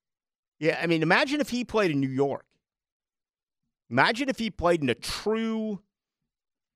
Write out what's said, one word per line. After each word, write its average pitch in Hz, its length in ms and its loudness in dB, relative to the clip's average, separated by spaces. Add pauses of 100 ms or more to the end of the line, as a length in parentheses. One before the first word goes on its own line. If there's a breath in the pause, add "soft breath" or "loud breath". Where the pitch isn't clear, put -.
(600)
Yeah, 156 220 2
I 170 60 -2
mean, 160 160 2
imagine 262 360 2
if 262 100 -2
he 240 140 -4
played 202 280 0
in 139 80 0
New 135 100 0
York. 135 360 -2 (1500)
Imagine 214 360 2
if 262 120 -4
he 226 100 -4
played 170 320 0
in 131 80 0
a 117 60 0
true 220 880 -4 (960)